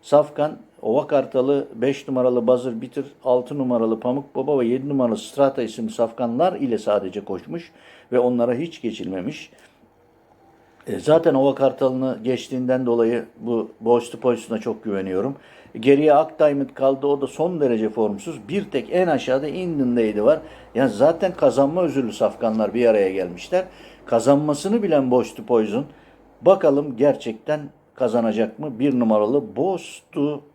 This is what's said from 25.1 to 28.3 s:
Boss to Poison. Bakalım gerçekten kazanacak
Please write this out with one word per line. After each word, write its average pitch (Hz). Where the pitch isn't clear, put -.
Boss 123
to 113
Poison. 110
Bakalım 147
gerçekten 143
kazanacak 113